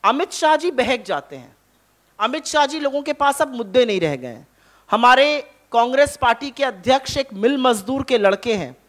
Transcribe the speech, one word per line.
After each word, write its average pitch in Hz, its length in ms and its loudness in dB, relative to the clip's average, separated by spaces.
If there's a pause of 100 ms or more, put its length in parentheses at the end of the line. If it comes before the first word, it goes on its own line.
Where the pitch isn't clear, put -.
अमित 269 280 0
शाह 311 240 2
जी 320 140 -2
बहक 247 320 -2
जाते 147 340 -8
हैं, 123 200 -20 (640)
अमित 262 260 -4
शाह 294 200 2
जी 302 140 -8
लोगों 285 220 -2
के 294 100 -4
पास 285 300 0
अब 277 120 -2
मुद्दे 233 320 2
नहीं 202 140 -2
रह 151 160 -2
गए 127 120 -12
हैं। 117 200 -18 (420)
हमारे 254 600 4 (220)
कांग्रेस 254 440 2
पार्टी 254 340 -2
के 277 140 -4
अध्यक्ष 254 520 -2
एक 269 160 -4
मिल 220 240 0
मजदूर 254 460 -2
के 254 160 -2
लड़के 202 360 0
हैं 139 220 -8 (120)